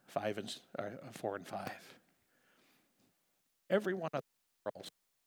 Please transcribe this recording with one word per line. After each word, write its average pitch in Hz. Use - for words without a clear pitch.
five 104
and 107
s-, -
or, 104
uh, 120
four 101
and 92
five. -
Every 190
one 165
of 139
the -
girls -